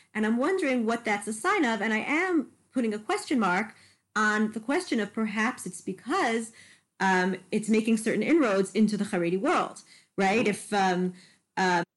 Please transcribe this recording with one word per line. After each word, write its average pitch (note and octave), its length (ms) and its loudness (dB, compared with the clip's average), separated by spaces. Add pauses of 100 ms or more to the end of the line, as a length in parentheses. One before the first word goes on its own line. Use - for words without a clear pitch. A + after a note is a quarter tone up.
(140)
And A3 100 -2
I'm A3 140 2
wondering C4+ 480 0
what A#3 180 -2
that's G#3 240 -2
a A3 60 -4
sign F4+ 320 0
of. A3+ 160 0
And A3 120 -2
I A3 60 0
am E4 500 -2 (240)
putting A#3 200 0
a G#3+ 60 -6
question F4+ 380 -2
mark G3 380 0 (400)
on G#3+ 380 2
the A3+ 60 -6
question C#4 420 -2
of G3+ 120 -6
perhaps A3 520 -2
it's - 160 -12
because, A#3 720 -2 (480)
um, F#3 340 2 (160)
it's G#3+ 160 -2
making A3 300 2
certain G#3+ 260 0
inroads G#3+ 480 2
into G#3+ 240 2
the G3+ 80 0
Haredi F3+ 340 0
world, A#3+ 440 -2 (360)
right? G#3 300 2
If, G#3 240 -4
um, F#3 420 2 (440)
uh, F3+ 260 2 (140)